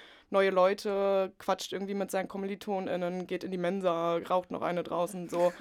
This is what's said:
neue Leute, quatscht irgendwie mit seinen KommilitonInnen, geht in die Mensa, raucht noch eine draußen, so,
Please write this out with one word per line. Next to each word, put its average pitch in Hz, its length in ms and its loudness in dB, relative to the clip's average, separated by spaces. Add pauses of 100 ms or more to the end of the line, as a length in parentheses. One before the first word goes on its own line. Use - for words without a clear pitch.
(300)
neue 196 200 4
Leute, 196 880 4
quatscht - 340 -2
irgendwie 190 220 -4
mit 196 180 -2
seinen 185 160 -2
KommilitonInnen, 190 960 -4
geht 180 160 -6
in 190 80 -8
die 185 80 -4
Mensa, 175 600 0
raucht 185 340 0
noch 170 100 -4
eine 170 220 -2
draußen, 175 440 -4
so, 175 320 2